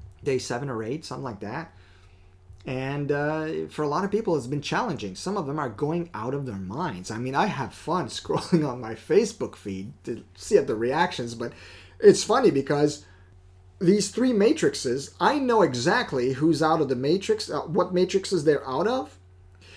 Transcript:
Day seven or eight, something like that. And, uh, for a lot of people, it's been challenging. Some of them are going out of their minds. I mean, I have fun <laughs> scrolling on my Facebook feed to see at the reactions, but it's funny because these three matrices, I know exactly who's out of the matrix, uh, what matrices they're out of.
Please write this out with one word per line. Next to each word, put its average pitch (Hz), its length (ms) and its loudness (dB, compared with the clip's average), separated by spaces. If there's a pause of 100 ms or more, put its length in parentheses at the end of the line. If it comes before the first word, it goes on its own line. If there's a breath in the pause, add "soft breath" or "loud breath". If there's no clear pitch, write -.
(240)
Day 135 140 0
seven 139 320 -6
or 110 140 -4
eight, 135 220 -6
something 131 180 -10
like 117 160 -8
that. 127 340 -10 (920 soft breath)
And, 139 460 -4
uh, 156 580 -2
for 151 140 -4
a 147 40 0
lot 160 180 -2
of 196 40 -2
people, 202 260 0
it's 120 120 -2
been 147 120 -4
challenging. 147 540 -4
Some 196 240 -6
of 170 80 -4
them 147 140 -4
are 135 100 -2
going 156 460 -4
out 123 180 -4
of 143 140 -4
their 107 80 -6
minds. 95 560 -8
I 117 80 -8
mean, 131 160 -4
I 170 100 4
have 139 300 -4
fun 160 320 -4
<laughs> - 0 -
scrolling 156 600 0
on 123 140 -6
my 113 140 -8
Facebook 160 600 0
feed 98 380 -10 (120)
to 113 180 -8 (120)
see - 220 2
at 147 80 4
the 113 100 -2
reactions, 120 600 -2
but 120 180 -8 (460 loud breath)
it's - 240 8
funny 233 260 6
because 147 560 2 (760 soft breath)
these 196 300 4
three 247 240 2
matrices, 143 880 2
I 254 160 4
know 240 240 4
exactly 135 720 2
who's 151 300 2
out 160 180 4
of 131 80 0
the 131 60 0
matrix, 180 560 0
uh, 139 100 -2
what 180 320 0
matrices 185 520 0
they're 143 220 2
out 143 200 0
of. 262 320 -4 (580 loud breath)